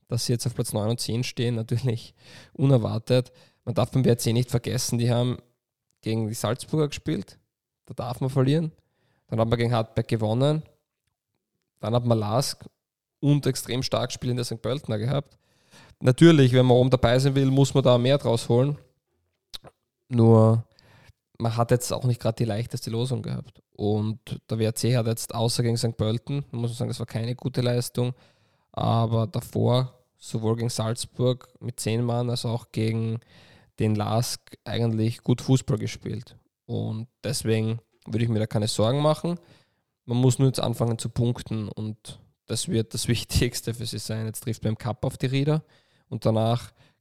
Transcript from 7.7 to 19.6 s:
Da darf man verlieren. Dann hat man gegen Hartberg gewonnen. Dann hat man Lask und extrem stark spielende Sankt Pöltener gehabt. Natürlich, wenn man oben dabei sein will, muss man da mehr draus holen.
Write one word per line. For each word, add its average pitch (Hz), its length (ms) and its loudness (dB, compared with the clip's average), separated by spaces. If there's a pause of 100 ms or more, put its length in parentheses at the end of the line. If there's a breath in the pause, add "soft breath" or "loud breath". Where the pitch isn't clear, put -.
Da - 80 -16
darf 120 260 -6
man 135 100 -2
verlieren. 143 420 2 (560)
Dann 110 120 -4
hat 113 80 4
man 117 120 2
gegen 117 140 0
Hartberg 113 340 0
gewonnen. 120 560 0 (1160)
Dann 110 140 -4
hat 120 120 0
man 117 120 2
Lask 107 480 -2 (540)
und 143 260 2
extrem 131 380 -2
stark 117 280 -2
spielende 123 320 -4
Sankt 117 200 -8
Pöltener 113 340 -4
gehabt. 139 400 -4 (640 soft breath)
Natürlich, 135 540 8
wenn 127 120 6
man 123 120 8
oben 127 120 6
dabei 127 300 4
sein 135 160 2
will, 135 160 2
muss 135 220 4
man 135 100 2
da 123 140 6
mehr 131 200 2
draus 117 300 0
holen. 135 300 2 (1300)